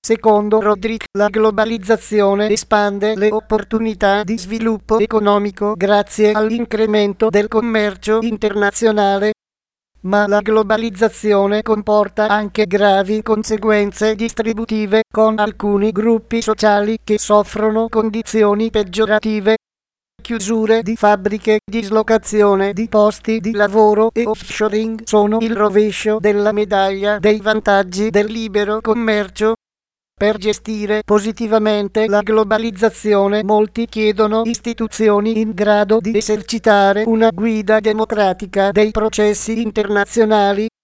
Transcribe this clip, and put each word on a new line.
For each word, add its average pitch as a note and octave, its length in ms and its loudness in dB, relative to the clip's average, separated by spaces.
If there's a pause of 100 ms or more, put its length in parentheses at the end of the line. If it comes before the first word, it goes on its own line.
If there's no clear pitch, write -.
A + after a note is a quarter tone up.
Secondo A3 540 2
Rodrick, G#3 460 -2 (120)
la G#3 120 2
globalizzazione G#3+ 1200 0
espande G#3 680 0
le G#3 160 0
opportunità G#3+ 920 -2
di G#3+ 140 -4
sviluppo A3 640 -2
economico G#3 760 0
grazie G#3 560 2
all'incremento G#3+ 960 0
del G#3 180 2
commercio G#3+ 720 -2
internazionale. G#3 1120 0 (680)
Ma G#3 260 0
la G3+ 140 2
globalizzazione G#3+ 1200 0
comporta G#3+ 680 0
anche G#3+ 380 0
gravi G3 560 2
conseguenze G#3+ 960 0
distributive, A3 920 -2
con A3 300 0
alcuni G#3 540 0
gruppi A3+ 480 -2
sociali G#3+ 600 0
che G#3+ 160 -2
soffrono G#3+ 720 0
condizioni A3 840 0
peggiorative. G#3+ 840 0 (680)
Chiusure A3 600 -2
di A3 140 -6
fabbriche, G#3 680 0
dislocazione G#3 1120 0
di A3 160 -6
posti G#3+ 500 0
di G#3+ 140 -4
lavoro G#3+ 580 4
e A#3 140 -2
offshoring G#3+ 800 -4
sono G#3+ 340 2
il A3+ 160 -2
rovescio G#3 640 0
della G#3 320 2
medaglia G3 680 0
dei G#3+ 200 2
vantaggi G3+ 680 0
del G#3 160 2
libero G#3+ 560 -4
commercio. A3 720 -2 (600)
Per G#3+ 220 0
gestire G#3 680 -4
positivamente G#3+ 1040 0
la G#3 140 2
globalizzazione, G#3+ 1200 0
molti G#3+ 440 0
chiedono G#3+ 580 0
istituzioni A3 960 -2
in A3 120 -2
grado G#3 460 2
di G#3+ 160 -4
esercitare G#3 880 2
una A3+ 260 2
guida G#3+ 480 0
democratica G3+ 920 0
dei G#3+ 200 2
processi G#3+ 720 -2
internazionali. G#3 1080 0 (160)